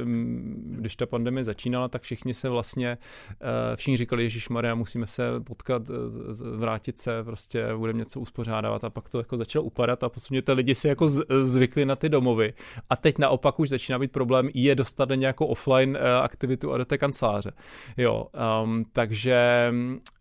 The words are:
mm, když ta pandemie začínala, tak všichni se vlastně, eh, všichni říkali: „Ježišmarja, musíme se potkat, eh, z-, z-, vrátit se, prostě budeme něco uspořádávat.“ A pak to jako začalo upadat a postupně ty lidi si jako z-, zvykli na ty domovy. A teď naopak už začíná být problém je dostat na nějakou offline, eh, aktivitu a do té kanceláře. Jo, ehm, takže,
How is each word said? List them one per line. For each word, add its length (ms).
mm, 760
když 160
ta 100
pandemie 380
začínala, 440
tak 140
všichni 320
se 140
vlastně, 500
eh, 460
všichni 200
říkali: 260
„Ježišmarja, 520
musíme 320
se 160
potkat, 460
eh, 200
z-, 240
z-, 220
vrátit 420
se, 260
prostě 420
budeme 220
něco 220
uspořádávat.“ 640
A 60
pak 180
to 100
jako 180
začalo 280
upadat 400
a 40
postupně 340
ty 100
lidi 220
si 140
jako 200
z-, 160
zvykli 420
na 120
ty 120
domovy. 460
A 60
teď 220
naopak 420
už 80
začíná 300
být 140
problém 420
je 200
dostat 340
na 60
nějakou 320
offline, 540
eh, 160
aktivitu 560
a 60
do 60
té 140
kanceláře. 540
Jo, 300
ehm, 300
takže, 800